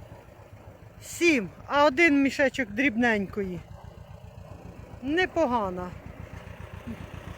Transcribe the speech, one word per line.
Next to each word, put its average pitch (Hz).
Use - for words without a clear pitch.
Сім, 277
а 285
один 285
мішечок 262
дрібненької. 208
Непогано. 247